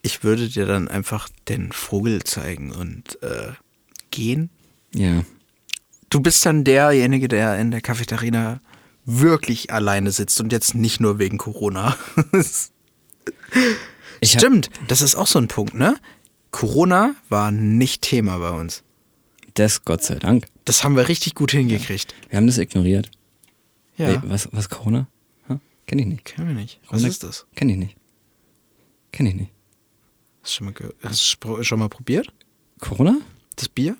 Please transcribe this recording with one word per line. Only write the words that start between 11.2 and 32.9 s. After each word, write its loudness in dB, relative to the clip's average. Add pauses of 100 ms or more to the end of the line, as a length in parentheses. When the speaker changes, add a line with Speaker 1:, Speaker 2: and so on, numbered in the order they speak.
Speaker 1:
Corona. -2 (360)
<laughs> 0 (1900)
Speaker 2:
Ich 4
hab 4
Speaker 1:
Stimmt, 6 (180)
das 2
ist 2
auch 0
so 4
ein 2
Punkt, -4
ne? 4 (560)
Corona 2 (140)
war 0
nicht 2
Thema 0
bei -4
uns. -8 (720)
Speaker 2:
Das 2
Gott -2
sei -4
Dank. 2 (180)
Speaker 1:
Das 0
haben 4
wir 4
richtig -2
gut 0
hingekriegt. -2 (140)
Speaker 2:
Wir -2
haben 6
das 4
ignoriert. 0 (840)
Speaker 1:
Ja. 0
Speaker 2:
Ey, 2
was, -4
was -4
Corona? -2 (420)
Ha? -4 (260)
Kenn -2
ich 0
nicht. -6
Speaker 1:
Kennen -8
wir -4
nicht. -10
Was -20
Speaker 2:
Corona 0
Speaker 1:
ist -8
das? -16 (100)
Speaker 2:
Kenn 0
ich 0
nicht. -8 (1160)
Kenn -2
ich -2
nicht. -8 (920)
Speaker 1:
Hast -10
du -8
schon -10
mal -10
ge-, -14 (100)
hast -2
du 0
spro-, -4
schon 0
mal 0
probiert? -4 (460)
Speaker 2:
Corona? 2 (400)